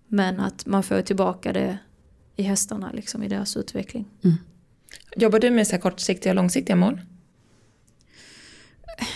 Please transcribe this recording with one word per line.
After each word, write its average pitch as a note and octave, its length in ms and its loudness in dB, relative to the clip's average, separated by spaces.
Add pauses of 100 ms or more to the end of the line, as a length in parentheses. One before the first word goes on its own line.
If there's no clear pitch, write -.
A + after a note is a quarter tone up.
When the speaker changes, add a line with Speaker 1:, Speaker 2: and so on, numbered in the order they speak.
Speaker 1:
Men F#3 320 2
att F#3+ 260 -4
man G3 160 2
får F#3+ 200 0
tillbaka F#3+ 500 0
det F#3+ 260 -2 (580)
i G3+ 60 -4
hästarna, G3 520 -2
liksom, G#3+ 280 -8
i G3+ 60 -6
deras G3+ 280 -4
utveckling. - 480 -8 (200)
Speaker 2:
Mm. E3+ 120 6 (800)
Speaker 3:
Jobbar G#3+ 220 4
du B3 120 4
med A3+ 160 4
så - 60 -2
här F3+ 80 -2
kortsiktiga F#3 520 -2
och F#3 40 2
långsiktiga F#3 400 2
mål? G3 240 4 (2250)